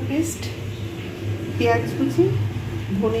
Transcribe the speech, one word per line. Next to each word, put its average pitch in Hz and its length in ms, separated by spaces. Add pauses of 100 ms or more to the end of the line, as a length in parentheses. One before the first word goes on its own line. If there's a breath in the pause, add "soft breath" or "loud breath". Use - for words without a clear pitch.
পেস্ট, 320 340 (1160)
পেঁয়াজ 233 280 (120)
কুচি, - 260 (760)
ধনে 220 200